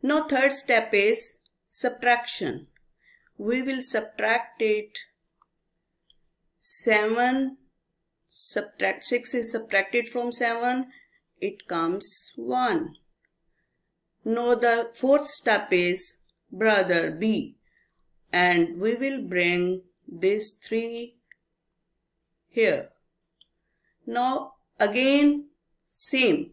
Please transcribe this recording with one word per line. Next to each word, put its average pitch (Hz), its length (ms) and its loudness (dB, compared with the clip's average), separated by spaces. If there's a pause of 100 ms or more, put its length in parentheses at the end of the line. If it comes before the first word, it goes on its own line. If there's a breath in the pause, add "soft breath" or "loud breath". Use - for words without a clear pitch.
Now 302 240 0
third 277 280 2
step 226 400 2
is 214 460 0 (280)
subtraction. 240 1000 -2 (720 soft breath)
We 233 240 -2
will 262 200 -4
subtract 220 800 -2
it. 214 380 -2 (1600)
Seven, 240 960 2 (720)
subtract, - 760 -4
six 240 300 0
is 233 180 0
subtracted 220 560 -2
from 240 240 -4
seven, 247 600 -2 (500 soft breath)
it - 260 -8
comes 175 680 -2
one. 233 560 -2 (1300)
Now 240 300 2
the 233 400 2
fourth 285 320 2
step - 460 2
is 175 460 0 (300)
brother 185 640 2
B, 208 460 -2 (720)
and 170 480 2
we 220 160 0
will 269 260 -4
bring 180 600 0 (260)
this 190 440 0
three 233 680 -8 (1300)
here. 185 440 0 (1160)
Now 247 460 -2 (260)
again 269 680 2 (440)
same. - 600 2